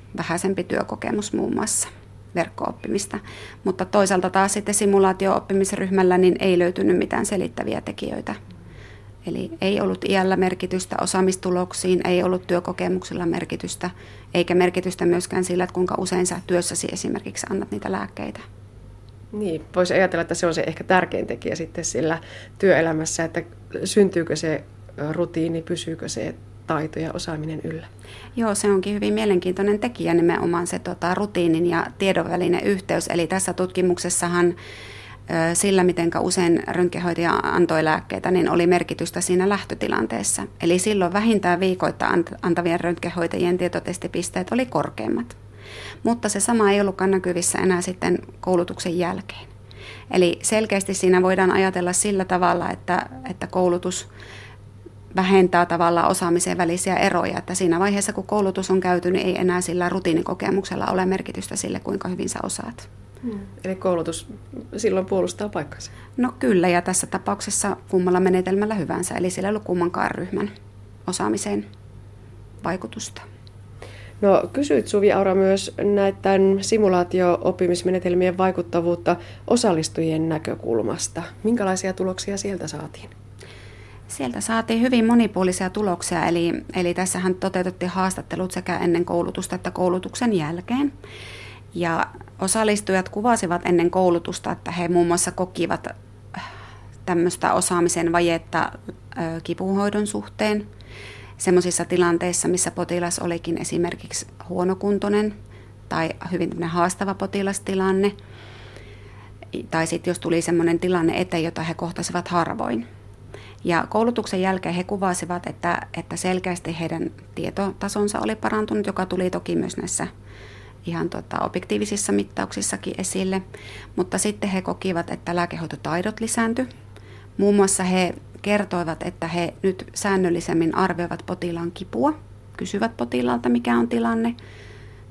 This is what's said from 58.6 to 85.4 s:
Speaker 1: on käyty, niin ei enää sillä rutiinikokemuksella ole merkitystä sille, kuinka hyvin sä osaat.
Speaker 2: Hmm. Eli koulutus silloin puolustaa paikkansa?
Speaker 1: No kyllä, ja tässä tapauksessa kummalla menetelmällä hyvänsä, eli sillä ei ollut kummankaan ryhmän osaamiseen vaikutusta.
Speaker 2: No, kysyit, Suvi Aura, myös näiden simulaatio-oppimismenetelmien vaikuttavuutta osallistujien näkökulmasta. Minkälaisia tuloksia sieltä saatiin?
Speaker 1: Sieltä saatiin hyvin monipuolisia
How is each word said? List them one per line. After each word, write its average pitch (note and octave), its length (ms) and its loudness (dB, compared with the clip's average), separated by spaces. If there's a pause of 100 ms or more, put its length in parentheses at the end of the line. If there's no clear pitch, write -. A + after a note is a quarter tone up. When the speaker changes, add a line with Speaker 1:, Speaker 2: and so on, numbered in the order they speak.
Speaker 1:
on F#3+ 100 6
käyty, F3+ 300 2
niin - 160 2
ei F3+ 140 2
enää F3+ 200 2
sillä F3 280 0
rutiinikokemuksella F#3 960 0
ole F#3 200 2
merkitystä - 500 -4
sille, - 240 -4
kuinka - 280 -4
hyvin F3+ 200 -4
sä - 140 -6
osaat. - 480 -8 (320)
Speaker 2:
Hmm. A3 180 -6 (240)
Eli F#3+ 100 -4
koulutus E3+ 580 -2 (440)
silloin F#3+ 300 2
puolustaa F#3+ 420 -2
paikkansa? - 420 -8 (260)
Speaker 1:
No B3 220 0
kyllä, F#3 300 4
ja F3 140 4
tässä - 240 -2
tapauksessa G3+ 680 -4 (120)
kummalla F3+ 320 4
menetelmällä F#3+ 540 2
hyvänsä, F3 400 -2
eli F3+ 160 0
sillä F#3 180 -2
ei - 20 0
ollut G#3 140 -2
kummankaan F3 460 0
ryhmän G3+ 400 -4 (560)
osaamiseen G3+ 600 -2 (960)
vaikutusta. - 580 -6 (960)
Speaker 2:
No, G3 320 6
kysyit, C#4+ 360 2
Suvi G3+ 240 4
Aura, F#3+ 220 4
myös F#3+ 400 2 (200)
näiden G3 640 4
simulaatio-oppimismenetelmien F3+ 1800 2
vaikuttavuutta F3 800 2 (300)
osallistujien D#3+ 840 2
näkökulmasta. A#2 920 -2 (200)
Minkälaisia G3 500 0
tuloksia F#3+ 440 -4
sieltä F#3+ 300 -6
saatiin? D3+ 440 -12 (960)
Speaker 1:
Sieltä B3 320 -6
saatiin A3+ 420 0
hyvin A#3+ 240 4
monipuolisia F#3+ 640 4